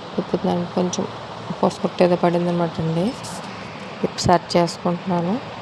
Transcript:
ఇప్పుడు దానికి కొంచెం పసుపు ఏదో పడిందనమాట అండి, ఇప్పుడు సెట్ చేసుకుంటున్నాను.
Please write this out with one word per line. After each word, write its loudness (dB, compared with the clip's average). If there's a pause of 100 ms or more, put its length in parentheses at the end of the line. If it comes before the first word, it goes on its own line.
(200)
ఇప్పుడు -2
దానికి 0
కొంచెం 0 (560)
పసుపు 2 (160)
ఏదో 6
పడిందనమాట 2
అండి, 2 (1000)
ఇప్పుడు -2
సెట్ 6
చేసుకుంటున్నాను. 0 (280)